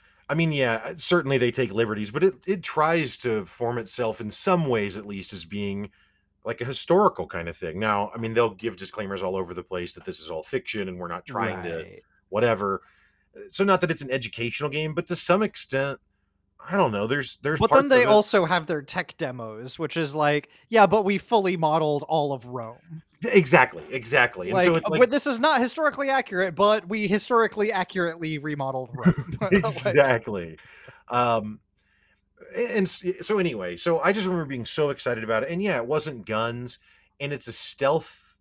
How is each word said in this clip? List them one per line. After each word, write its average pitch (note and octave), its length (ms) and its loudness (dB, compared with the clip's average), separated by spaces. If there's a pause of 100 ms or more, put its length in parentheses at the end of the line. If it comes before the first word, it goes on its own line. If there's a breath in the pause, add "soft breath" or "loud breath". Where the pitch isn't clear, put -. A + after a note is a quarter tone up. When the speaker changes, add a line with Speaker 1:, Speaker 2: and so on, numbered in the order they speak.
(300 soft breath)
Speaker 1:
I D3 60 -2
mean, E3 160 2
yeah, A#2+ 340 2
uh, D#3+ 120 -8
certainly C#3 420 2
they A#2+ 100 4
take A#2 240 -2
liberties, G#2+ 380 -2
but D3 120 0
it, F#3+ 120 4 (100)
it F#3+ 180 -2
tries D#3 540 0
to A2 280 -2
form A#2+ 340 -4
itself A2 420 -4
in G#2+ 80 -8
some F3 380 0
ways, G#2 300 0
at G#2 100 -12
least, G2 260 -10
as E2+ 120 -12
being, G2+ 440 -6 (560)
like, A#2 160 -6
a A#2+ 40 -6
historical E3 640 2
kind E2+ 220 -6
of D#2+ 80 -10
thing. E2+ 220 -8
Now, G#2 340 0
I A#2 60 -10
mean, A2+ 160 -6
they'll A2+ 180 4
give F#2+ 240 -6
disclaimers G2 460 -8
all F#2+ 120 -2
over F2+ 200 -6
the F2 80 -8
place F2+ 320 -8
that E2+ 100 -20
this F#2 140 -8
is D#2+ 100 -14
all D#2+ 140 -6
fiction A2 460 -6
and F2+ 100 -10
we're F2 100 -8
not F2 160 -10
trying F#2+ 380 -4
to E2+ 140 -6
Speaker 2:
Right. - 260 -14 (260)
Speaker 1:
whatever. G2+ 540 -2 (520 soft breath)
Uh, - 40 -18 (100)
so - 140 -2
not G3 180 4
that E3+ 80 2
it's D3+ 140 -4
an C3 80 -10
educational B2 580 -4
game, D#3 240 -4
but E3 140 -6
to F3 80 -6
some F#3 260 2
extent, C#3 580 -4 (680)
I F#3 120 -2
don't C#3+ 160 4
know, G2+ 140 0
there's, C#3 340 -4
there's D3 180 -2
Speaker 2:
But A3+ 120 4
Speaker 1:
parts C4+ 100 10
Speaker 2:
then C#4+ 80 2
they B3+ 160 8
Speaker 1:
of - 40 4
it G#3+ 40 8
Speaker 2:
also G#3 320 6
have E3 220 0
their D3+ 140 -2
tech - 360 -6
demos, B2 600 -8
which D#3+ 200 -4
is D3 180 -2
like, D3 320 2 (220 soft breath)
"Yeah, A3 160 8
but G3 180 4
we G3 140 2
fully F#3+ 400 2
modeled D3+ 500 2
all D3 240 0
of B2 140 -6
Rome." B2 580 -12 (180)
Speaker 1:
Th-, A#3 140 2
exactly, C3 560 6
exactly. A#2 580 0
And F#3+ 120 0
so F3+ 100 4
Speaker 2:
Like, E3 60 4
Speaker 1:
it's - 100 -2
Speaker 2:
uh, - 40 -2
Speaker 1:
like D#3+ 100 2
Speaker 2:
but A#3+ 80 8
this C#4 180 0
is A#3 140 -2
not C#4+ 180 4
historically C#4 500 -2
accurate, F#3 460 0
but G3+ 320 4
we G#3 220 -2
historically G#3+ 640 2
accurately E3+ 640 -4
remodeled C3+ 560 -6
Rome. C#3+ 440 0
<laughs> - 40 -16
Like F#3 120 0
Speaker 1:
<laughs> G3 120 4
Exactly. A#2+ 920 2 (520 loud breath)
Um, A2+ 500 0 (920)
A-, A3+ 240 -4
and F#3+ 100 2
s-, - 160 -10 (180)
so G#3 180 0
anyway, G#2 380 -2
so E3 220 0
I E3+ 140 4
just G3+ 120 -2
remember F3 200 -2
being B2+ 200 -8
so D3 240 0
excited A#2+ 340 -4
about A2 200 0
it, C#3+ 60 -4
and E3+ 120 -4
yeah, F#3+ 160 0
it A#2 80 -2
wasn't C#3+ 400 -4
guns, A#2 540 -6 (400 soft breath)
and C#3+ 140 -8
it's C3 140 -10
a A2+ 60 -10
stealth - 680 -2 (220)